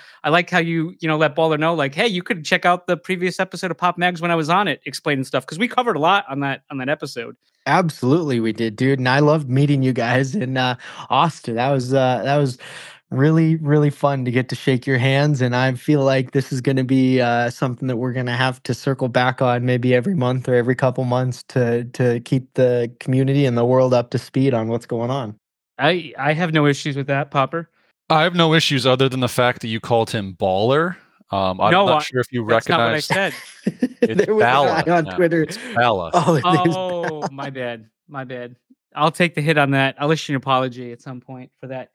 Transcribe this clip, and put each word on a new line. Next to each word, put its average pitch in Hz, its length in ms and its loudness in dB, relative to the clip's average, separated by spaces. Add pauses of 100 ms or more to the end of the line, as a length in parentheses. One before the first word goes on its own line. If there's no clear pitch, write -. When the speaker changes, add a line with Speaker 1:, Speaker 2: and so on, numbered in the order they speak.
(240)
Speaker 1:
I 147 60 0
like 170 200 2
how 180 80 0
you, 165 420 -2
you 160 60 -4
know, 156 120 0
let 151 180 2
Baller 160 220 2
know, 160 160 2
like, 139 200 -2
"Hey, 214 140 0
you 180 140 -4
could 160 220 -6
check 180 200 0
out 180 220 0
the 175 100 0
previous 180 420 -6
episode 185 320 -6
of 160 60 -8
Pop 175 220 -2
Mags 175 240 0
when 175 80 -2
I 170 40 2
was 160 140 0
on 190 200 2
it, 131 180 -4
explaining 139 380 -4
stuff," 131 220 -4
'cause 160 120 -14
we 240 100 0
covered 240 280 0
a 139 40 -4
lot 190 300 2
on 139 100 -6
that, 139 300 -4
on 143 80 -10
that 127 100 -6
episode. 127 480 -6 (300)
Speaker 2:
Absolutely, 147 720 2
we 110 120 0
did, 110 220 -4
dude. 131 240 0
And 127 100 -2
I 131 120 4
loved 151 300 4
meeting 139 320 2
you 131 100 2
guys 127 420 0
in, 131 220 -4
uh, 127 200 0 (340)
Austin. 135 460 0
That 123 140 0
was, 131 240 0
uh, 127 300 2
that 139 140 0
was 135 180 0 (540)
really, 160 460 4
really 147 340 2
fun 139 340 -2
to 123 60 -2
get 127 180 0
to - 60 -6
shake - 320 0
your 135 120 2
hands. 135 440 2
And 123 120 0
I 127 200 2
feel 143 280 0
like 135 280 0
this 139 220 -2
is 131 100 -4
gonna 135 220 0
be, 131 360 2
uh, 120 300 0
something 127 380 -4
that 123 80 -2
we're 127 180 -4
gonna 123 220 -4
have 127 280 -2
to - 100 -2
circle 131 340 -4
back 127 340 0
on 123 240 2
maybe 123 280 2
every 123 200 2
month 127 340 -2
or 127 60 2
every 123 200 2
couple 127 300 0
months 123 440 -2
to, 120 360 0
to 120 360 0
keep 127 340 -4
the 123 360 2 (100)
community 135 440 2
and 120 140 2
the 120 80 2
world 127 260 4
up 123 180 2
to 127 80 -2
speed 131 360 0
on 113 140 -2
what's 117 180 -4
going 120 240 -4
on. 127 260 -6 (420)
Speaker 1:
I, 147 400 -2
I 143 140 0
have 160 220 -2
no 147 120 4
issues 143 300 0
with 139 120 -6
that, 139 220 -2
Popper. 151 380 -2 (400)
Speaker 3:
I 156 140 4
have 175 120 2
no 165 200 4
issues 143 320 2
other 131 220 4
than 127 120 -4
the 123 80 0
fact 123 320 0
that 117 80 -8
you 110 120 -6
called 113 300 0
him 98 280 -6
Baller. 127 580 0 (340)
Um, 95 300 -2
I'm 101 120 4
Speaker 1:
No, 196 140 4
Speaker 3:
not 151 160 2
Speaker 1:
I, - 20 -6
Speaker 3:
sure 127 160 -4
if 120 100 -4
you 120 160 -4
Speaker 1:
that's 113 220 2
not 170 100 2
what 123 100 2
I 113 60 0
Speaker 3:
recognize 151 120 -4
Speaker 1:
said. 185 280 -2 (300)
Speaker 2:
<laughs> 247 240 -4 (140)
Speaker 3:
It's 113 240 2
Speaker 2:
There 208 80 0
was 214 80 2
a 117 40 4
Speaker 3:
Bala 139 380 2
Speaker 2:
guy 170 140 2
on 160 60 0
Speaker 3:
now. 147 120 -8
Speaker 2:
Twitter. 165 280 2
Speaker 3:
It's - 120 -10 (180)
Bala. 110 380 0
Speaker 2:
Oh, 165 220 2
his 139 100 0
name's 175 320 2
Speaker 1:
Oh, 180 260 -4
Speaker 2:
Bala. 156 300 -6
Speaker 1:
my 139 180 -10
bad. 120 380 -10 (200)
My 139 160 -12
bad. 123 320 -14 (380)
I'll 151 180 0
take 175 220 -2
the 165 60 -6
hit 151 160 0
on 143 140 2
that. 135 280 0
I'll 147 120 0
issue 156 220 -2
an 139 40 0
apology 127 560 -2
at 120 80 -18
some 127 200 -16
point 127 380 -18
for 131 100 -16
that. 127 260 -12